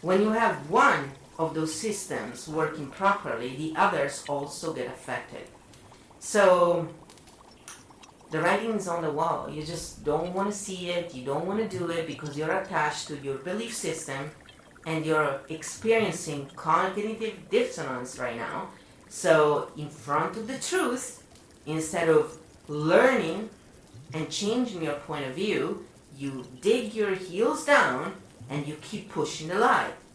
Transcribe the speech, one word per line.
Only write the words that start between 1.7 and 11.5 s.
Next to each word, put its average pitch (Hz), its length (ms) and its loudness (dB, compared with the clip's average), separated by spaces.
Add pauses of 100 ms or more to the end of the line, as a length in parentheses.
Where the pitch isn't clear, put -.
systems 123 720 -6
working 151 400 -2
properly, 135 680 -2
the 156 200 -6
others 143 540 2
also 143 440 -4
get 127 140 -6
affected. - 600 -10 (720)
So 175 680 6 (1400)
the 160 100 -2
writing 208 300 2
is 190 180 -2
on 170 140 -2
the 156 80 -2
wall. 160 380 -2
You 151 140 -8
just - 400 -10
don't 160 300 0
wanna 196 180 0
see 185 380 -8
it. 175 260 -4
You 127 80 -10
don't 139 220 -2
wanna 208 240 -2